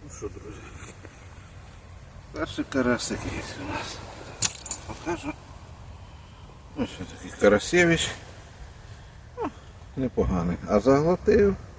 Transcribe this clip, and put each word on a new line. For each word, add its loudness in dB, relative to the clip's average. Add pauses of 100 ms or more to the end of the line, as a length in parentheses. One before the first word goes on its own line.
Ну -16
що, -8
друзі, -12 (1700)
перший -2
карасик 2
є -4 (240)
у -4
нас. -6 (920)
Покажу. -4 (1400)
Ось -2
такий -12
карасєвич. 6 (1300)
Ну, -2 (460)
непоганий. 2 (100)
А 6
заглотив. 6 (240)